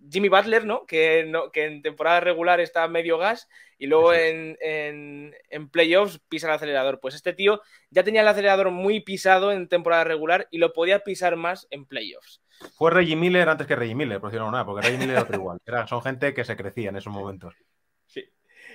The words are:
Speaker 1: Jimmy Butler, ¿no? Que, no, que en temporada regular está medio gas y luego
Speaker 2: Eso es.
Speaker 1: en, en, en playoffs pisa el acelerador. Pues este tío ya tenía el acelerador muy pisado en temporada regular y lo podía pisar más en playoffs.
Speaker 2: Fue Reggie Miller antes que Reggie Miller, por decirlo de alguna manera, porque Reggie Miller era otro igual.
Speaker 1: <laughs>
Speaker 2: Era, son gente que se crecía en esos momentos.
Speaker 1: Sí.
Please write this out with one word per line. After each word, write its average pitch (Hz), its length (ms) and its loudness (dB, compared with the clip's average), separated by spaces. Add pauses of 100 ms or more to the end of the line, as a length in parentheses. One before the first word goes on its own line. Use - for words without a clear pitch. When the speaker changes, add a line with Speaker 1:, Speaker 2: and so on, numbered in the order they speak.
(100)
Speaker 1:
Jimmy 190 180 0
Butler, 214 380 4
¿no? 214 180 -4
Que, 160 420 2
no, 160 240 -4
que 151 140 -4
en 151 160 -10
temporada 156 400 0
regular 175 400 2
está 165 260 -2
medio 165 300 -2
gas 208 320 -4 (300)
y 139 80 -10
luego 160 260 6
Speaker 2:
Eso 165 100 4
es. 160 80 2
Speaker 1:
en, 160 300 -10
en, 147 760 -10 (140)
en 151 220 -14
playoffs 170 580 2
pisa 160 200 -6
el 156 40 0
acelerador. 139 480 -2
Pues 131 140 -10
este 175 180 -6
tío 202 300 0 (260)
ya 185 160 2
tenía 214 160 2
el 214 80 6
acelerador 196 420 4
muy 196 300 -2
pisado 190 520 2
en 185 160 -4
temporada 170 360 2
regular 160 460 0
y 165 80 -8
lo 165 160 2
podía 180 240 2
pisar 180 380 -2
más 170 340 -6
en 139 160 -14
playoffs. 110 560 -14 (340)
Speaker 2:
Fue 165 160 4
Reggie 170 240 4
Miller 175 320 2
antes 151 180 -2
que 147 80 -2
Reggie 117 220 -4
Miller, 113 240 -4
por 104 100 -10
decirlo 113 140 -6
de 107 60 -6
alguna 123 80 -4
manera, 110 80 -4
porque 101 200 -6
Reggie 127 120 -2
Miller 131 180 -2
era 123 80 2
otro 104 120 -6
igual. 92 260 -8
Speaker 1:
<laughs> - 40 -20
Speaker 2:
Era, 117 220 -4
son 120 120 -4
gente 131 320 -4
que 127 120 -6
se 113 120 -8
crecía 101 340 -8
en 101 60 -10
esos 104 160 -10
momentos. 98 440 -12 (500)
Speaker 1:
Sí. - 180 -16 (500)